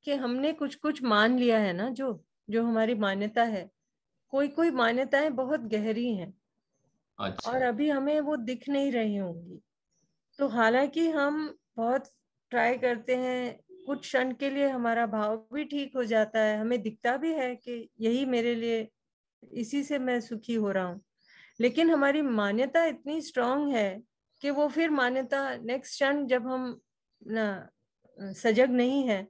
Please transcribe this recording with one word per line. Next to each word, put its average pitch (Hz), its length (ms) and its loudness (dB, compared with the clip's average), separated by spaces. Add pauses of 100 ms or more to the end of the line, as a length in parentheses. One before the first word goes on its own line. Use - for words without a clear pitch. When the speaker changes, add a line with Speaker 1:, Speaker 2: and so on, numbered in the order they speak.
Speaker 1:
कि 285 100 -2
हमने 262 400 -2
कुछ 285 220 -6
कुछ 302 280 -4
मान 233 360 4
लिया 233 200 4
है 196 140 2
ना, 196 160 -2
जो, 247 360 -6 (240)
जो 226 140 0
हमारी 226 320 2
मान्यता 208 480 0
है। 214 280 -4 (580)
कोई 277 180 2
कोई 320 240 2
मान्यताएं 262 640 2
बहुत 262 240 -2
गहरी 220 560 -2
हैं, 185 240 -10 (800)
Speaker 2:
अच्छा। 95 300 -6
Speaker 1:
और 254 100 0
अभी 254 280 0
हमें 285 320 0
वो 294 160 -2
दिख 240 320 -8
नहीं 277 220 0
रही 220 240 0
होंगी। 175 440 -8 (800)
तो 277 80 2
हालांकि 254 640 2
हम 302 480 -2 (200)
बहुत 240 300 0 (440)
try 240 260 2
करते 240 380 0
हैं, 254 440 -4 (260)
कुछ 277 140 -4
क्षण 262 340 -2
के 277 160 -2
लिए 277 200 0
हमारा 233 380 0
भाव 214 300 -2 (160)
भी 294 120 -4
ठीक 277 300 -6
हो 254 100 -2
जाता 220 360 2
है, 214 180 2
हमें 233 220 -2
दिखता 226 360 -2
भी 320 160 -2
है 254 220 -4
कि 240 340 -12 (100)
यही 233 260 2
मेरे 240 300 0
लिए, 226 320 -2 (560)
इसी 247 400 -4
से 285 160 -2
मैं 247 220 0
सुखी 226 340 -8
हो 214 160 0
रहा 190 140 0
हूँ, 180 160 -8 (580)
लेकिन 247 300 4
हमारी 285 320 4
मान्यता 247 640 2
इतनी 302 360 -4
strong 269 540 0
है 208 260 0 (400)
कि 277 80 0
वो 294 200 2
फिर 320 220 2
मान्यता 262 640 0
next 240 380 -6
क्षण 285 340 2
जब 247 200 0
हम 254 320 -4 (420)
ना 208 480 -4 (480)
सजग 220 540 2
नहीं 254 360 2
है 202 220 0